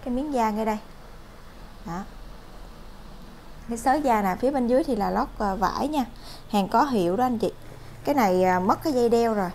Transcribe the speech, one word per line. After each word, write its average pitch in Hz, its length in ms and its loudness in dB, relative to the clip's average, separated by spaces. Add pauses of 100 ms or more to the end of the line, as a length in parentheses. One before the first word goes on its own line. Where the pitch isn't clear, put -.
cái 247 100 -4
miếng 285 200 -2
da 226 160 2
ngay 214 140 -2
đây. 214 140 0 (1080)
Đó. 170 140 -8 (1700)
Cái 233 100 -4
sớ 254 160 4
da 254 280 4
nè, 185 180 2
phía 247 100 4
bên 262 160 2
dưới 254 180 6
thì 254 120 0
là 196 140 0
lót, 214 180 0 (100)
ờ, 196 180 0
vải 214 320 0
nha. 294 160 0 (460)
Hàng 196 180 2
có 233 160 4
hiệu 196 320 2
đó 247 80 2
anh 247 140 0
chị. 196 140 0 (520)
Cái 285 100 2
này, 185 300 4
à, 180 160 4
mất 208 220 2
cái 320 100 0
dây 240 160 4
đeo 233 260 4
rồi. 190 200 0